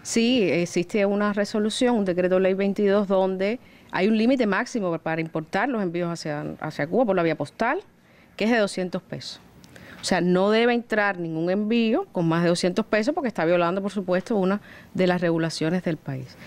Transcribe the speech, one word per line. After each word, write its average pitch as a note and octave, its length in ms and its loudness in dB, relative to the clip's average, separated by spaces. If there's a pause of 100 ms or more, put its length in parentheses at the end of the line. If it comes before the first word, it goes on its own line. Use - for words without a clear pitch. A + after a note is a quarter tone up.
Sí, A3+ 480 2
existe F3 560 0
una G#3 260 0
resolución, G#3+ 640 0
un G3+ 80 0
decreto F3+ 360 2
ley F#3+ 140 2
veintidós, G3 520 2
donde... F#3+ 540 0 (300)
Hay F#3 160 0
un A3 120 4
límite B3 280 2
máximo G3+ 440 -2
pa-, E3 80 -2
para E3 220 -4
importar E3 480 -4
los A3+ 140 -2
envíos F3 280 -2
hacia, D3+ 340 -6 (160)
hacia D3 260 -6
Cuba A3 200 0
por G3 100 2
la F3 60 2
vía D#3+ 140 2
postal, B3 440 -4 (560)
que G3 80 -2
es A3 60 2
de A#3+ 80 4
doscientos F#3 440 -2
pesos. - 380 -14 (600)
O - 40 -16
sea, F3+ 160 2
no F3+ 300 4
debe A#3 220 4
entrar G#3 460 0
ningún E3 320 -4
envío A3+ 640 0
con E3+ 160 0
más E3+ 160 2
de E3+ 40 4
doscientos F3+ 380 0
pesos A3 280 0
porque C#4+ 140 -2
está F3 160 -2
violando, F3 380 2
por G3 80 -4
supuesto, F#3 460 -2
una G3 240 0 (340)
de F#3 120 2
las F3+ 140 2
regulaciones E3 640 0
del E3+ 120 -2
país. C3 400 -10 (100)